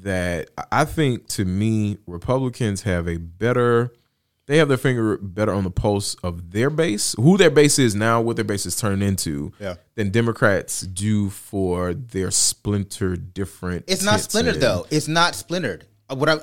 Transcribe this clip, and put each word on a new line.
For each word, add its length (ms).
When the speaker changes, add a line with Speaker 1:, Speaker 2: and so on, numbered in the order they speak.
Speaker 1:
that, 520
I, 260
I 20
think, 460
to 140
me, 640
Republicans 760
have 260
a 80
better, 760
they 120
have 100
their 80
finger 400
better 380
on 100
the 60
pulse 460
of 340
their 180
base, 480
who 220
their 120
base 280
is 160
now, 260
what 160
their 80
base 220
is 100
turned 260
into, 560
Speaker 2:
Yeah. 180
Speaker 1:
than 160
Democrats 720
do 480
for 640
their 360
splintered 1000
different 560
Speaker 2:
It's 140
not 100
Speaker 1:
tents 120
Speaker 2:
splintered, 320
Speaker 1:
and 60
Speaker 2:
though. 280
It's 180
not 260
splintered. 520
Uh, 60
what 120
I, 140